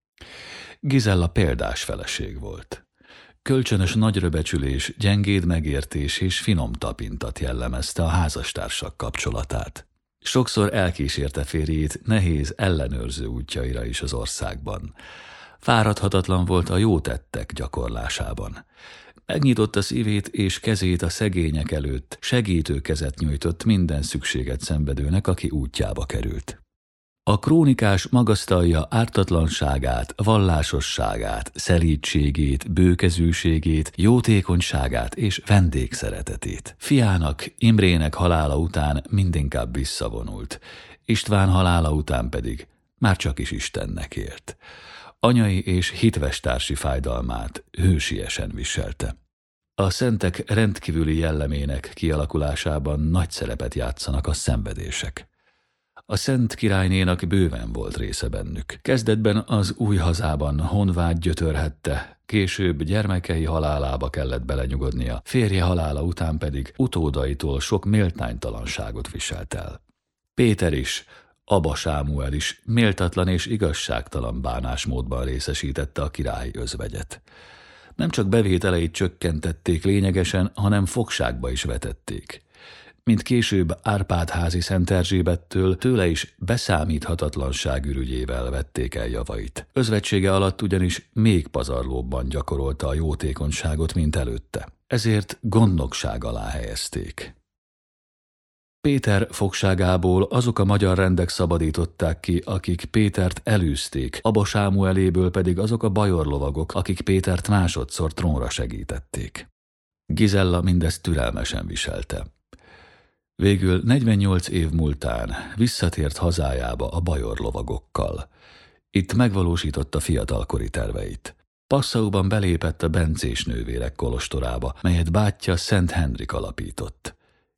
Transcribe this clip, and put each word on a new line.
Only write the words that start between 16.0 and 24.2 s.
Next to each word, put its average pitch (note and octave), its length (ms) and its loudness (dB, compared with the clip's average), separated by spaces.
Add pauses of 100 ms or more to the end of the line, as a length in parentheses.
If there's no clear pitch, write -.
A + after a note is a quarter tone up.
volt F2+ 240 2
a F2+ 80 0
jó G2 240 4
tettek - 520 -6
gyakorlásában. A1+ 1120 -6 (640)
Megnyitotta A2+ 560 2
szívét G#2+ 460 -2
és G2 320 -2
kezét F#2+ 420 0
a E2+ 60 0
szegények D#2+ 640 0
előtt, C#2+ 500 -4
segítő F2+ 600 0
kezet D2 380 -4
nyújtott D#2 460 -2
minden F2 380 2
szükséget C2 580 -4